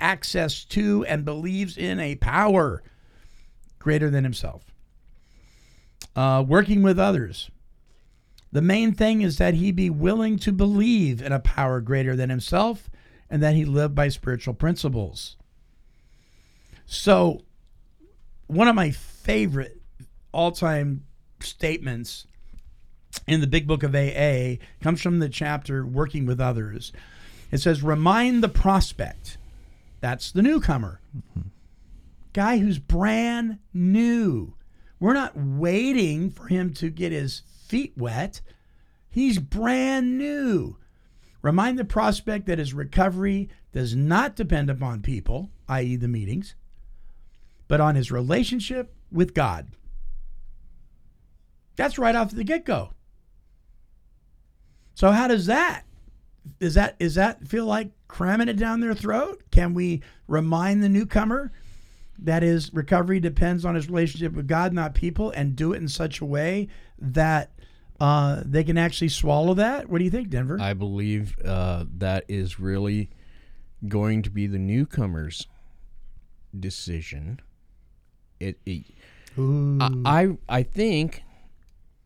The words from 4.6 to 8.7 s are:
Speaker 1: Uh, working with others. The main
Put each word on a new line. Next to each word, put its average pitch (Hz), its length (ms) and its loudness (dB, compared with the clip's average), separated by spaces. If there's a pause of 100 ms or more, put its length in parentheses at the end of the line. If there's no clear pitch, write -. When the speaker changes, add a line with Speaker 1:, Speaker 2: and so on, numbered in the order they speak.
Speaker 1:
Uh, 135 320 4
working 202 360 6
with 190 160 6
others. 156 520 0 (1000)
The 143 100 2
main 208 300 4